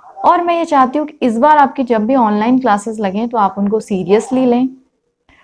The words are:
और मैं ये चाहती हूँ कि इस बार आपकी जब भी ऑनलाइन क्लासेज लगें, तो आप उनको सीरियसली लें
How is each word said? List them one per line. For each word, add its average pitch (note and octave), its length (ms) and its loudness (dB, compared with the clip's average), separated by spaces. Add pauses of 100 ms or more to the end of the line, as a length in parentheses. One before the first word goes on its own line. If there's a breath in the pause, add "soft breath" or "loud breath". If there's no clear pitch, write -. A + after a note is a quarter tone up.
(260 loud breath)
और F4 160 4
मैं E4+ 160 -2
ये E4 80 -2
चाहती C#4 340 0
हूँ D4+ 80 -4
कि - 180 -6
इस A3+ 120 -2
बार D4 200 4
आपकी C#4 260 0
जब A3+ 220 0
भी B3+ 100 0
ऑनलाइन A3+ 440 2
क्लासेज G#3+ 400 -2
लगें, G#3 300 -4
तो A#3+ 80 -4
आप G3 200 0
उनको G3+ 220 0
सीरियसली G#3+ 680 0
लें B3 240 2 (760 soft breath)